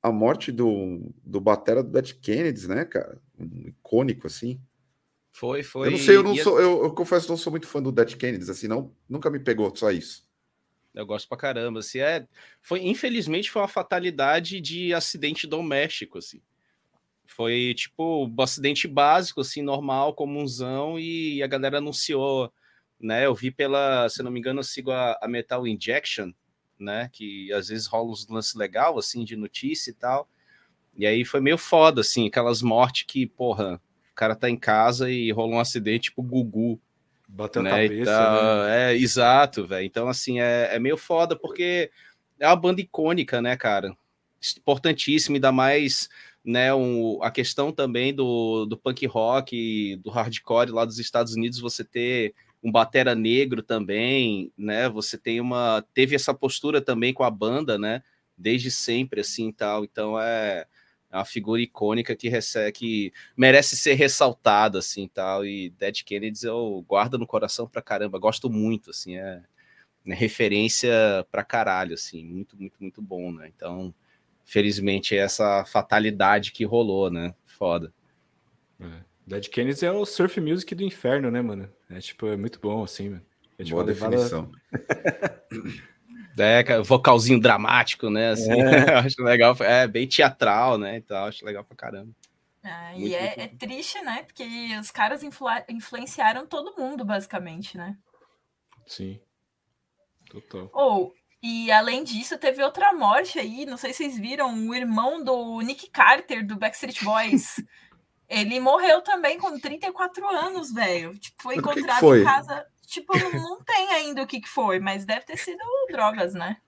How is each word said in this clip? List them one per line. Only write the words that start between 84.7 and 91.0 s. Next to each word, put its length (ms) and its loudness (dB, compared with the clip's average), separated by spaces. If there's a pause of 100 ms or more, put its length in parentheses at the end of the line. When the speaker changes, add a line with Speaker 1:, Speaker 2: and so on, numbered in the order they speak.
Speaker 2:
<laughs> 1160 -6 (520)
É, 240 8
cara, 200 2
vocalzinho 560 8
dramático, 720 4
né, 180 2
assim, 220 0
Speaker 3:
É. 20 6
Speaker 2:
<laughs> 400 6
eu 60 8
acho 240 0
legal, 360 8
é 280 6
bem 200 -2
teatral, 720 4
né, 200 -6
e 40 -12